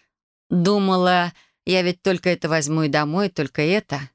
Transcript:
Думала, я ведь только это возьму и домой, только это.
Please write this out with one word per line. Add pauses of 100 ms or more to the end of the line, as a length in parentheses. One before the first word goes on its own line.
(500)
Думала, (320)
я
ведь
только
это
возьму
и
домой,
только
это. (140)